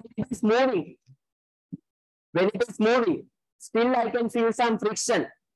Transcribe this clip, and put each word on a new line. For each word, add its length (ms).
it 120
is 140
moving, 540
when 220
it 140
is 120
moving, 460
still 380
I 140
can 200
feel 220
some 260
friction. 500